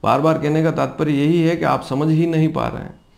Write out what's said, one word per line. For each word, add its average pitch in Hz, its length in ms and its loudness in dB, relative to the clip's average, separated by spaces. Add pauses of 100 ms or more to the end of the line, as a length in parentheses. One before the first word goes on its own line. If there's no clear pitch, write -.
बार 120 180 2
बार 160 160 2
कहने 156 260 0
का 160 100 2
तात्पर्य 147 400 -2
यही 151 280 2
है 165 140 2
कि 156 100 -4
आप 135 180 0
समझ 143 260 -2
ही 160 180 2
नहीं 160 260 0
पा - 140 -2
रहे - 160 -8
हैं। - 160 -18 (180)